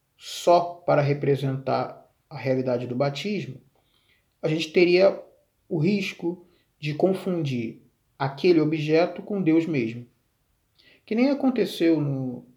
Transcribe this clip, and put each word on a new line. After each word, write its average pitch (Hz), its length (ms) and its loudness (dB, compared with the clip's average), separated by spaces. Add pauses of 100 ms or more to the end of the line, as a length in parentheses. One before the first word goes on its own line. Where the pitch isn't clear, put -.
(160)
só - 440 2
para 147 400 0
representar 135 1080 -2 (180)
a - 80 -18
realidade 127 500 -2
do 120 100 -6
batismo, 143 640 -4 (800)
a 165 60 -2
gente 160 220 -2
teria 180 500 4 (480)
o 180 100 -4
risco 180 680 -2 (320)
de 147 160 -6
confundir 156 880 -2 (360)
aquele 156 420 2
objeto 156 640 0
com 202 200 -6
Deus 165 240 2
mesmo. 120 400 -4 (960)
Que 214 100 -4
nem 247 160 2
aconteceu 220 720 0
no, 131 440 -6 (120)